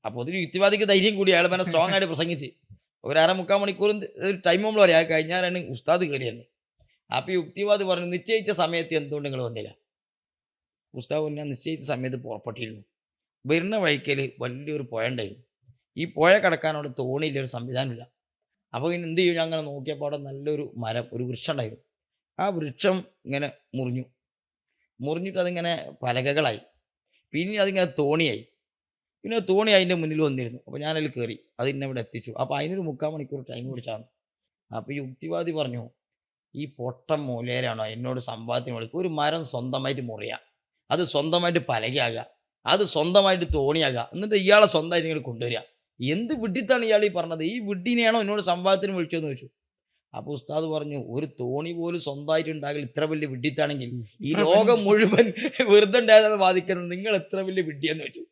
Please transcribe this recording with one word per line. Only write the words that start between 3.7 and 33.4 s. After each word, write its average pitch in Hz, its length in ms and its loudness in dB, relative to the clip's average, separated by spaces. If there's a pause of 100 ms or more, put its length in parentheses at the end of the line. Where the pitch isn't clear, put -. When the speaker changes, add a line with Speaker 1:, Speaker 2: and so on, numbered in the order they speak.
Speaker 1:
ഒരു 185 200 -2 (100)
ടൈം 180 140 4
നമ്മൾ 214 200 2
പറയാം. 170 180 8
അത് 160 100 2
കഴിഞ്ഞാലാണ് 175 580 0
ഉസ്താദ് 151 340 0
കയറിയത്. 131 520 -6 (600)
അപ്പൊ 135 180 -4
യുക്തിവാദി 196 520 0
പറഞ്ഞു, 175 220 -2
"നിശ്ചയിച്ച 190 460 -2
സമയത്ത് 165 420 -2
എന്തുകൊണ്ട് 147 360 -4
നിങ്ങൾ 131 140 -4
വന്നില്ല?" 110 320 -8 (1160)
ഉസ്താദ് 147 280 -4
പറഞ്ഞു, 151 160 -4
"ഞാൻ 147 120 -8
നിശ്ചയിച്ച 139 380 -8
സമയത്ത് 131 300 -4
പുറപ്പെട്ടിരുന്നു. 113 680 -12 (640)
വരുന്ന 170 320 0
വഴിക്കൽ 139 600 0
വലിയൊരു 135 520 -8
പുഴ 113 160 -2
ഉണ്ടായിരുന്നു. 117 360 -6 (540)
ഈ 170 80 -4
പുഴ 175 320 4
കടക്കാനോട് 156 520 0 (100)
തോണിയില്ല, 139 400 -2
ഒരു 131 80 -6
സംവിധാനമില്ല. 123 600 -6 (680)
അപ്പൊ 156 180 -2
ഇനി 175 100 -6
എന്ത് 165 180 0
ചെയ്യും?" 175 140 4
ഞാൻ 165 100 0
അങ്ങനെ 160 160 -4
നോക്കിയപ്പോ 143 440 -8
അവിടെ 143 120 -4
നല്ലൊരു 143 600 -6
മരം, 117 260 -4 (100)
ഒരു 120 100 -4
വൃക്ഷം 123 280 -6
ഉണ്ടായിരുന്നു. 117 320 -6 (560)
ആ 190 80 0
വൃക്ഷം 175 580 -2 (200)
ഇങ്ങനെ 139 260 -4 (240)
മുറിഞ്ഞു. 127 300 -4 (960)
മുറിഞ്ഞിട്ട് 175 380 -4
അതിങ്ങനെ 170 520 -2 (120)
പലകകളായി, 127 560 0 (720)
പിന്നെ 196 280 -2
അതിങ്ങനെ 190 280 2 (120)
തോണിയായി, 143 480 2 (760)
പിന്നെ 226 160 -2
തോണി 196 320 2
അതിൻ്റെ 185 240 6
മുന്നിൽ 156 260 0
വന്നിരുന്നു. 127 440 -2
അപ്പൊ 120 140 -12
ഞാൻ 156 180 -4
അതിൽ 151 100 -2
കയറി, 120 320 -6 (200)
അത് 131 100 0
എന്നെ 139 160 -4
ഇവിടെ 127 140 -6
എത്തിച്ചു. 117 420 -10
അപ്പൊ 139 160 -2
അതിനൊരു 170 220 -4
മുക്കാൽ 156 300 -4
മണിക്കൂർ 143 400 -10